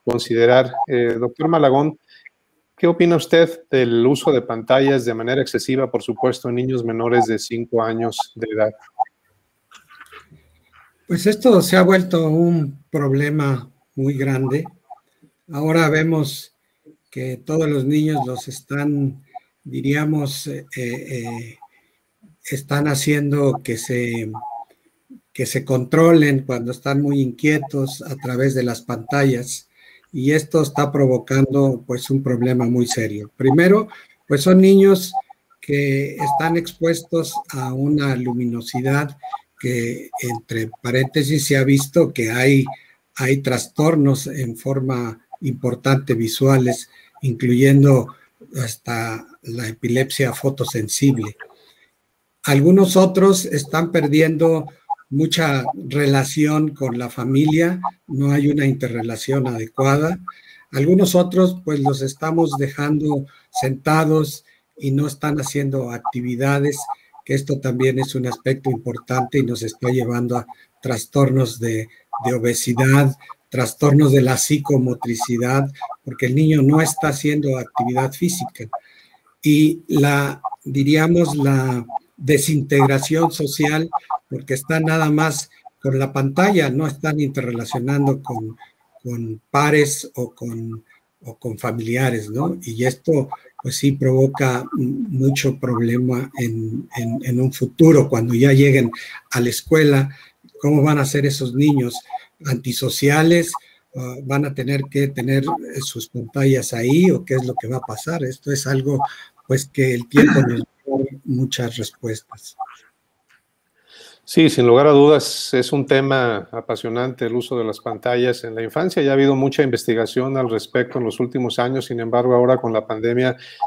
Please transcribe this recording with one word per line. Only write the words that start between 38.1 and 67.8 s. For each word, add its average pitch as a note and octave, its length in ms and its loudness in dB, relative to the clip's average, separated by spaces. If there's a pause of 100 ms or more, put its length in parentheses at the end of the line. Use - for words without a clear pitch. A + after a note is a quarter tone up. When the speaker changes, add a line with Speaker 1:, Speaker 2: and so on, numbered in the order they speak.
Speaker 2:
luminosidad B2 1040 -4 (420)
que, B2 520 -6 (100)
entre A2+ 480 -8 (120)
paréntesis, C3+ 640 0
se C#3+ 100 2
ha C3+ 60 4
visto C#3 500 2
que A2+ 180 -4
hay, C3 320 4 (520)
hay C3+ 220 0
trastornos C#3 880 0
en B2+ 280 -6
forma B2+ 680 -6 (160)
importante C3 720 -2
visuales, B2 760 0 (320)
incluyendo C3 920 4 (480)
hasta A2+ 640 -8 (140)
la A#2 260 -10
epilepsia B2 640 -2
fotosensible. A#2 1040 -2 (1080)
Algunos F3+ 520 6
otros F#3+ 500 4
están D#3+ 460 -2
perdiendo D#3 760 2 (420)
mucha D3 540 0 (100)
relación D3 1000 0
con C3 240 -6
la B2 120 -8
familia, D#3 720 0 (260)
no C#3+ 240 -2
hay C#3+ 180 2
una C#3+ 160 2
interrelación B2 840 -2
adecuada. C3+ 720 -2 (520)
Algunos F3+ 440 2
otros, F3+ 500 2
pues, D3+ 160 -4
los C3+ 200 -2
estamos D#3 560 -2
dejando C#3+ 680 -2 (240)
sentados D#3 960 -2 (320)
y C#3 140 -4
no C#3 160 0
están D3 320 -4
haciendo C3+ 520 -4
actividades, C3 840 -4 (480)
que C#3 80 -6
esto C#3 260 -4
también C3 400 -2